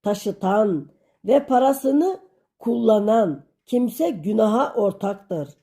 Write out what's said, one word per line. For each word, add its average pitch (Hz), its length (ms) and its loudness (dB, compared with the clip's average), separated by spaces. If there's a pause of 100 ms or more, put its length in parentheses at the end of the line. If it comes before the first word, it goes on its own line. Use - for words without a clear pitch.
taşıtan 202 840 -2 (360)
ve 269 200 2
parasını 277 720 2 (400)
kullanan 220 840 0 (200)
kimse 247 440 -2
günaha 214 680 0
ortaktır. 196 720 -4 (140)